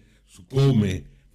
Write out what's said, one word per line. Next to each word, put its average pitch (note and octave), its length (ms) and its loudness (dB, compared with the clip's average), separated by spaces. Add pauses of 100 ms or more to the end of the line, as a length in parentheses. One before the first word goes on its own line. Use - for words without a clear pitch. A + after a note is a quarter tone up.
(240)
su - 220 -20
come G#2+ 680 -2 (220)